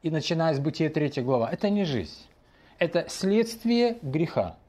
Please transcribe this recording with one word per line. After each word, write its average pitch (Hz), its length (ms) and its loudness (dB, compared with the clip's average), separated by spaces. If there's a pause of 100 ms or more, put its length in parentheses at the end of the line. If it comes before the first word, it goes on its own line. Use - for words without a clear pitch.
и 165 80 -2
начиная 160 440 2
с 135 60 0
Бытия, 151 300 0
третья 147 320 0
глава, 120 280 2
это 190 180 -2
не 202 160 2
жизнь. 127 340 -4 (600)
Это 170 300 0
следствие 233 920 0
греха. 135 540 -2 (120)